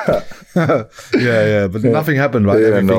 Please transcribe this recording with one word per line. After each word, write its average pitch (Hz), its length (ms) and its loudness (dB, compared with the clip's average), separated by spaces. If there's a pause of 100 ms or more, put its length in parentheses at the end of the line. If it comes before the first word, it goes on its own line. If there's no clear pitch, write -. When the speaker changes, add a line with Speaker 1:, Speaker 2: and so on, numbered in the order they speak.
(580)
Speaker 1:
<laughs> 139 300 -2 (400)
Yeah, 113 160 0 (100)
yeah, 101 140 0
but 107 140 -6
Speaker 2:
Yeah. 120 100 2
Speaker 1:
nothing 156 240 -2
happened, 135 300 0
right? 104 140 2
Speaker 2:
Yeah, 110 80 4
Speaker 1:
Everything 101 180 2 (120)